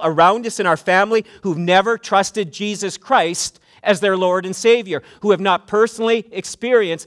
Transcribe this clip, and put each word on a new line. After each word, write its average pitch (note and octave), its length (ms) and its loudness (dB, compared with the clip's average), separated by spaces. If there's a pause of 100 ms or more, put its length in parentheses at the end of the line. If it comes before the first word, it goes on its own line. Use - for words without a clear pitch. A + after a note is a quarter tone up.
around D#3+ 220 4
us A3+ 320 0
in G3 80 -2
our E3 100 2
family G3+ 480 0 (180)
who've F3+ 140 -4
never F#3 400 2
trusted G3 560 -2
Jesus G3+ 460 -6
Christ F#3 640 -2 (240)
as G3+ 160 2
their G3 160 0
Lord F#3 280 0
and F#3 120 -8
Savior, A3+ 480 0 (160)
who G#3 100 0
have F#3 80 4
not - 300 0
personally A3 640 0
experienced G3+ 760 -2